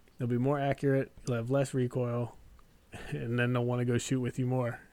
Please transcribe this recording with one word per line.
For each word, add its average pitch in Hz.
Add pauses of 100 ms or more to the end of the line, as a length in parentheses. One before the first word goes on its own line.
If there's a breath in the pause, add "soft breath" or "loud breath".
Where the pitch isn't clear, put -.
(180)
They'll 123
be 120
more 139
accurate. 135 (160)
You'll 123
have 117
less 139
recoil, 123 (360)
<laughs> -
and 123
then 123
they'll 120
wanna 123
go 120
shoot 131
with 120
you 131
more. 123 (120)